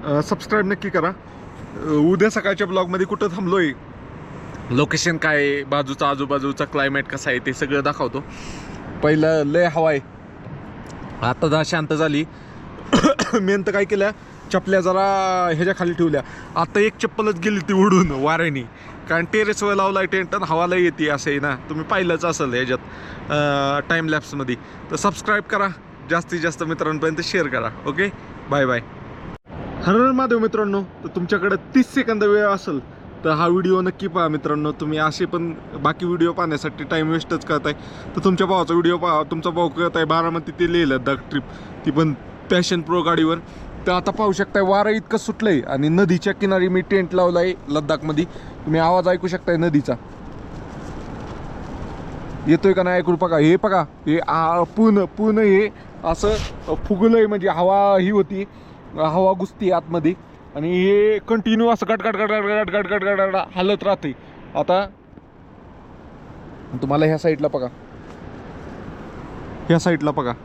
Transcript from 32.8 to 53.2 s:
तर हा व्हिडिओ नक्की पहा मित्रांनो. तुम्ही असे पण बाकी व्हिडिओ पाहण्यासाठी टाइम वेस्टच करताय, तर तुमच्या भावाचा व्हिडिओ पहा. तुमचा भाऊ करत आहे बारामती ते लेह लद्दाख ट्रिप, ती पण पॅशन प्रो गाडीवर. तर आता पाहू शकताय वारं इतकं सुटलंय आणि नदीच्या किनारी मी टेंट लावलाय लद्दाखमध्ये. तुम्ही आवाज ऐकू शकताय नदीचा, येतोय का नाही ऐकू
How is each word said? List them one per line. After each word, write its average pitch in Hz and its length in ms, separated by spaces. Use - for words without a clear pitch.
तर 160 60
हा 156 160
व्हिडिओ 185 340
नक्की 185 280
पहा 170 200
मित्रांनो. 151 420
तुम्ही 156 180
असे 156 280
पण 170 260
बाकी 160 240
व्हिडिओ 170 260
पाहण्यासाठी 156 580
टाइम 160 200
वेस्टच 160 360
करताय, 147 260
तर 156 80
तुमच्या 190 220
भावाचा 175 280
व्हिडिओ 175 240
पहा. 160 320
तुमचा 165 200
भाऊ 170 180
करत 170 280
आहे 160 80
बारामती 165 560
ते 170 120
लेह 170 140
लद्दाख 131 440
ट्रिप, 143 120
ती - 60
पण 151 220
पॅशन 180 300
प्रो 165 220
गाडीवर. 165 360
तर 180 60
आता 180 200
पाहू 208 200
शकताय 202 300
वारं 202 280
इतकं 220 280
सुटलंय 202 500
आणि 135 220
नदीच्या 185 440
किनारी 190 340
मी 185 120
टेंट 185 240
लावलाय 180 380
लद्दाखमध्ये. 151 560
तुम्ही 156 160
आवाज 175 280
ऐकू 180 200
शकताय 175 300
नदीचा, 147 360
येतोय 170 240
का 185 100
नाही 180 160
ऐकू 170 220